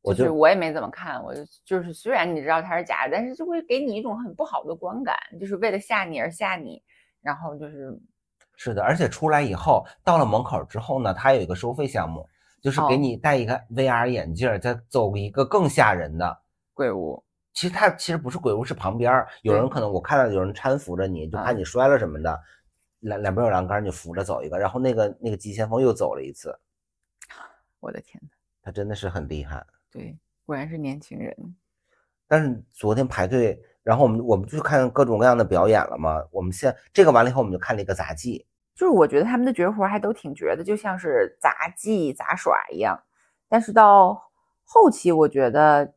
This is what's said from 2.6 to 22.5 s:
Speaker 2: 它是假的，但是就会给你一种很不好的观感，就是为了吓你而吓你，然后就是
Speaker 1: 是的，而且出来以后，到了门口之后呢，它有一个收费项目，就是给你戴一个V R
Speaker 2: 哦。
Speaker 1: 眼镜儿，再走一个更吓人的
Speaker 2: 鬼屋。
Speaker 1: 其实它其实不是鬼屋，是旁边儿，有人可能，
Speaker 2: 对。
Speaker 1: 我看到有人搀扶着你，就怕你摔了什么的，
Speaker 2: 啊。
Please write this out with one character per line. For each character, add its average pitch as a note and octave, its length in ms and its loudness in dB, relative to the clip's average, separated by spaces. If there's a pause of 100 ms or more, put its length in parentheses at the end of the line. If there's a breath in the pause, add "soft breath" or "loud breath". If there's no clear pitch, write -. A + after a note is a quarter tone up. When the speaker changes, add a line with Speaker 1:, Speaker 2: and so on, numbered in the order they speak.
Speaker 2:
它 F3 160 -6
是 F3 80 -4
假 F#2+ 220 -4
的， B2 40 -4
但 A3 160 -2
是 C4 80 -10
就 E4 100 -10
会 E4+ 180 -4
给 C4 160 -2
你 B3+ 160 -4
一 A3 60 -6
种 A3+ 160 -8
很 A3+ 160 -12
不 D#4 120 -6
好 - 180 -8
的 E3 100 -10
观 G3 300 -10
感， - 140 -4 (220)
就 G3 60 -10
是 G3 120 -6
为 G#3+ 140 0
了 G3 80 -4
吓 G3+ 260 -4
你 D#3+ 160 -8
而 E3 100 -4
吓 F#3+ 240 -6
你， - 260 -16 (400)
然 C#3+ 140 -4
后 D#3 220 -12
就 D3+ 100 -14
是 C#3 320 -16 (560)
Speaker 1:
是 A#2+ 180 -8
的， G2+ 80 -4
而 B2 140 2
且 D#3 140 0
出 D#3 200 -4
来 D3 120 4
以 A2+ 120 -2
后， A2 320 0 (200 loud breath)
到 E3+ 120 4
了 C#3+ 80 4
门 G#2+ 160 0
口 F2 220 -6
之 - 160 -10
后 C3 240 -4
呢， F#2+ 100 -2
它 C3+ 200 2
有 A#2+ 80 2
一 F2 40 -4
个 F2 80 -6
收 A#2+ 200 -6
费 C#3+ 120 -6
项 F2 240 -4
目， E2 160 -12 (360)
就 C#3 100 0
是 D3 160 0
给 C3 80 4
你 C3+ 220 0
戴 D3 180 2
一 B2 100 0
个 B2+ 160 -4 (100)
V C3+ 140 0
R A#2+ 200 2
Speaker 2:
哦。 - 20 -2
Speaker 1:
眼 E2+ 260 -4
镜 A2+ 160 -2
儿， G#2 80 0
再 A#2 300 -4
走 G#2 300 0
一 G2+ 120 -6
个 C3+ 140 -2
更 F3+ 240 2
吓 A2 260 4
人 D#2+ 240 -6
的 F2 200 -4 (360)
Speaker 2:
鬼 C3 200 -2
屋。 D#2+ 280 -8 (320)
Speaker 1:
其 - 140 -6
实 F3+ 60 -4
它 G#3 160 2
其 - 240 -6
实 E3 40 -4
不 C3+ 120 -8
是 - 80 -10
鬼 A2+ 160 -2
屋， A2 100 -2
是 A#2+ 100 -8
旁 G#2 240 -6
边 A#2+ 140 0
儿， C3 160 2 (140 loud breath)
有 G#2+ 120 0
人 A2+ 140 2
可 C3+ 140 -4
能， G#2 80 -4
Speaker 2:
对。 G2 40 -4
Speaker 1:
我 F2+ 60 -2
看 C#3+ 180 -2
到 B2+ 100 4
有 G2 140 -2
人 G2 120 -4
搀 C3+ 260 -2
扶 F2+ 160 -10
着 F#2+ 100 -2
你， E2 220 -6
就 F2 100 -8
怕 G#2+ 140 -4
你 F#2+ 140 -4
摔 B2+ 240 2
了 C3+ 100 6
什 G2+ 80 -2
么 D2+ 140 -10
的， D#2+ 100 -2
Speaker 2:
啊。 D2+ 80 -6 (640 soft breath)